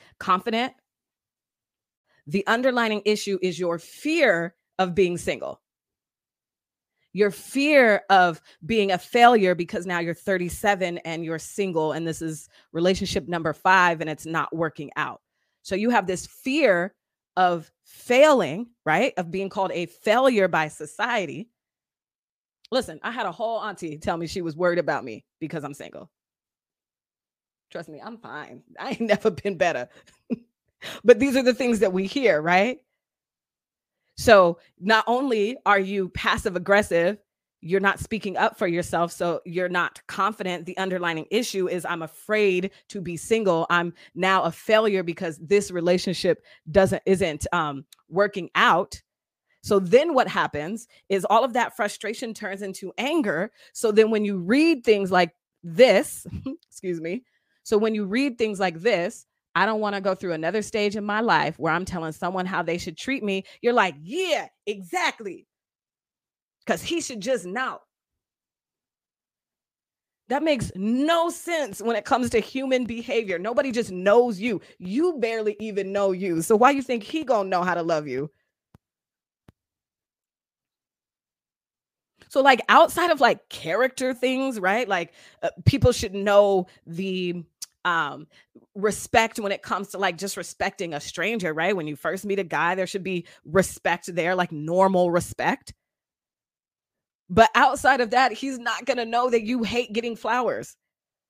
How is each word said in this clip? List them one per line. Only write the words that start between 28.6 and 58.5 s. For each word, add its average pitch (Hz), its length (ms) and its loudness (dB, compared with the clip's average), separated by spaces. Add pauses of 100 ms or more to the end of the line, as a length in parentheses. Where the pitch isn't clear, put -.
<laughs> - 80 -20
I 262 120 -8
ain't 226 100 -6
never 214 300 2
been 185 260 -6
better. 147 360 -2
<laughs> - 60 -20 (1040)
But 214 160 8
these 269 160 0
are 269 80 2
the 247 100 4
things 240 260 0
that 190 140 2
we 190 120 -2
hear, 196 360 2
right? 185 380 2 (1400)
So 190 420 6 (200)
not 220 280 2
only 240 580 0
are 202 140 4
you 190 300 -2
passive 208 460 -2
aggressive, 185 640 2 (440)
you're 175 180 0
not 196 200 2
speaking - 380 -6
up 220 200 0
for 208 100 -2
yourself, 170 440 -2
so 170 340 -4
you're 180 240 -4
not 175 380 -4
confident. 190 580 -4
The 180 120 -10
underlying 175 540 -4
issue 202 360 -2
is, 165 160 -4
"I'm 170 200 -6
afraid 190 680 -2 (180)
to 202 120 -12
be 170 160 -10
single. 190 520 0
I'm 175 240 0 (200)
now 190 300 2
a 165 80 -2
failure 214 520 2
because 165 360 -6
this 202 320 0
relationship 175 720 0 (260)
doesn't, 190 360 4
isn't, 170 480 0
um, 147 320 -4 (220)
working 196 480 -2
out." 190 460 2 (600)
So 202 180 2
then 240 340 4
what 247 140 2
happens 170 600 -6 (220)
is 190 160 0
all 214 180 4
of 254 100 -2
that 233 220 -2
frustration 220 580 -6
turns 196 280 -10
into 196 360 -10
anger. 214 540 -2 (220)
So 220 180 0
then 214 200 6
when 214 120 2
you 202 140 -2
read 262 460 2
things 196 280 4
like 180 200 4 (320)
this, 202 640 4 (180)
<laughs> 269 240 -14
excuse 175 320 -8
me. 180 220 -8 (400)
So - 140 0
when 220 180 0
you 208 100 -2
read 240 320 -2
things 214 220 -2